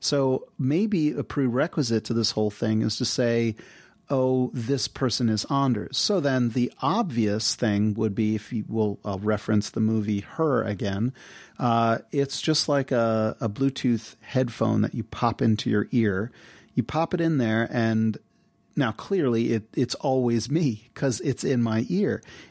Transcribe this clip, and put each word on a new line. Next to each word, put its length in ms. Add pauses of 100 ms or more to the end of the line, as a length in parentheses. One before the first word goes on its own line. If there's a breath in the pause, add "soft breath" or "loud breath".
So 480 (100)
maybe 540
a 120
prerequisite 800
to 100
this 180
whole 180
thing 320
is 160
to 80
say, 500 (540 loud breath)
"Oh, 420
this 340
person 440
is 180
Anders." 480
So 240
then 300
the 200 (120)
obvious 720
thing 400
would 200
be, 200
if 180
you 160
will, 340
I'll 160
reference 520
the 100
movie 400
Her 420
again. 520 (440 loud breath)
Uh, 420 (120)
it's 300
just 260
like 240
a, 480
a 80
Bluetooth 720
headphone 600
that 120
you 100
pop 360
into 300
your 200
ear. 400 (440 loud breath)
You 80
pop 320
it 80
in 160
there, 320
and 480 (560)
now 160
clearly 600
it, 120 (100)
it's 220
always 540
me 440
'cause 260
it's 240
in 180
my 280
ear. 320 (280 loud breath)